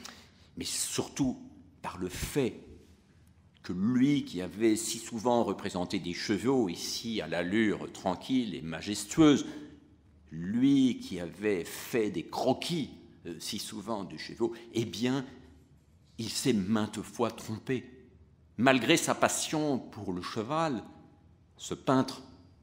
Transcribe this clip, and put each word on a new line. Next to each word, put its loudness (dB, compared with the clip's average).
mais -6
surtout -4
par -10
le -6
fait -2
que -8
lui 4
qui -6
avait 2
si -4
souvent 2
représenté -2
des -6
chevaux 2
ici -4
à -4
l'allure 2
tranquille -2
et -8
majestueuse, 4
lui 4
qui -8
avait -2
fait -2
des -4
croquis, -2
euh, -8
si -8
souvent -8
de -12
chevaux, -4
eh 0
bien, -2
il -6
s'est 2
maintes 0
fois -2
trompé. -6
Malgré 6
sa 2
passion 0
pour -8
le -4
cheval, -2
ce -10
peintre, 2